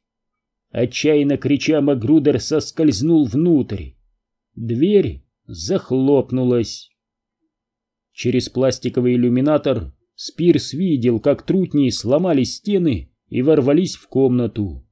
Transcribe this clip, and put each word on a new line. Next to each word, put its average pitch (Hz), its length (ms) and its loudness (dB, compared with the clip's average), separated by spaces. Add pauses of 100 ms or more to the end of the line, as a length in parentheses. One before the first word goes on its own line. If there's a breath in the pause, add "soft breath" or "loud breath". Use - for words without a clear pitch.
(720)
Отчаянно 143 680 0
крича, 147 440 0
Магрудер 139 580 2
соскользнул 151 840 0
внутрь. 117 680 -2 (640)
Дверь 117 680 0 (220)
захлопнулась. 127 1400 -2 (1300)
Через 123 300 -2
пластиковый 123 680 -2
иллюминатор 127 760 0 (200)
Спирс - 600 0
видел, 127 480 0
как 143 220 0
трутни 151 460 0
сломали 139 540 0
стены 160 680 -2 (160)
и 120 120 -2
ворвались 151 540 2
в - 140 -20
комнату. 117 840 -2